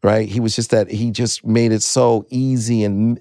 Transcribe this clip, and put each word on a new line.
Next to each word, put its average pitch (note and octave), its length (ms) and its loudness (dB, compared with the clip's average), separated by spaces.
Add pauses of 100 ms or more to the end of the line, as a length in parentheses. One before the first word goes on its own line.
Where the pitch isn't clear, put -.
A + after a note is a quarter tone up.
Right? G#2+ 240 2
He G#2+ 140 -4
was A2 140 -2
just A#2 160 -2
that, G#2+ 200 2
he A2+ 200 -2
just A#2 340 -4
made A2+ 260 2
it G#2+ 100 0
so A#2 480 2
easy B2 540 0
and, G#2+ 380 0